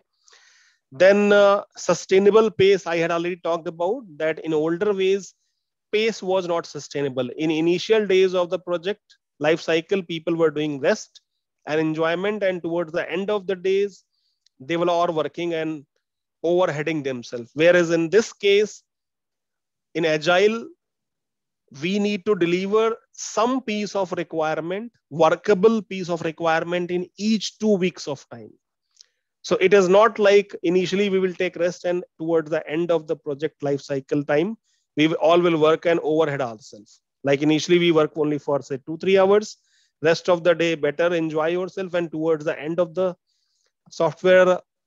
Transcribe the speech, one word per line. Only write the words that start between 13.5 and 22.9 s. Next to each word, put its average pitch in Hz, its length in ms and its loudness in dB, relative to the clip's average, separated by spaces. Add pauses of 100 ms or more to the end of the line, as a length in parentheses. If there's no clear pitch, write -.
days, 190 480 -4 (560)
they 135 160 -6
were 175 140 0
all 175 240 0
working 160 400 -4
and 156 320 -6 (560)
overheading 160 600 -2
themselves. 123 500 -8
Whereas 170 380 4
in 165 180 0
this 202 240 2
case, 202 480 0 (1120)
in 160 100 -2
agile, 175 640 2 (1120)
we 185 180 -2
need 202 260 -2
to 214 80 2
deliver 196 640 0 (160)